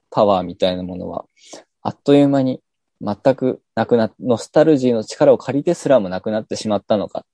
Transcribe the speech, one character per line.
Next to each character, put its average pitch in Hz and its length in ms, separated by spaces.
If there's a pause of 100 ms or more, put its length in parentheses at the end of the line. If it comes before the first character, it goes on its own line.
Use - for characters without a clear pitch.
パ 117 160
ワ 98 160
ー - 20
み 87 120
た 92 160
い 90 60
な 92 60
も 90 120
の 90 140
は、 - 160 (560)
あ - 80
っ - 140
と 143 100
い 143 80
う 143 80
間 139 120
に 127 200 (400)
全 104 140 (200)
く - 260 (140)
な 113 100
く 120 120
な 113 80
っ-、 - 160
ノ 117 160
ス - 120
タ 156 140
ル 156 140
ジ 127 120
ー 120 40
の 110 100
力 139 300
を 113 40
借 - 220
り 143 40
て 170 100
す - 160
ら 131 100
も 95 100
な 92 120
く 110 100
な 92 100
っ - 40
て - 100
し - 120
ま 104 100
っ 98 60
た 110 140
の 90 100
か - 120
っ - 40 (100)